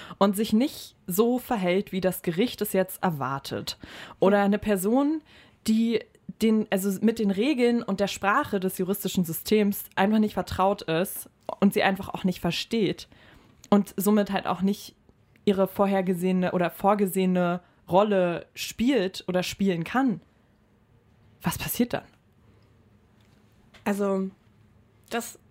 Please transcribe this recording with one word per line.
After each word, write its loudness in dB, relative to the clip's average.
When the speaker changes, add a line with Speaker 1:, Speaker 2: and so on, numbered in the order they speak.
Speaker 1:
und 2
sich 0
nicht -2
so 2
verhält, -2
wie -4
das -2
Gericht -2
es -4
jetzt -2
erwartet? -4
Oder 6
Speaker 2:
Ja. 4
Speaker 1:
eine 2
Person, 0
die 2
den, 2
also 0
mit 2
den 0
Regeln 2
und -4
der 0
Sprache 0
des -4
juristischen -2
Systems 0
einfach 2
nicht 0
vertraut 0
ist -2
und 4
sie 2
einfach -2
auch -8
nicht 0
versteht -2
und 4
somit 2
halt -4
auch -4
nicht -4
ihre 4
vorhergesehene 0
oder 0
vorgesehene 0
Rolle 2
spielt -2
oder 0
spielen -2
kann. 0
Was -4
passiert -4
dann? -8
Speaker 2:
Also, -2
das -8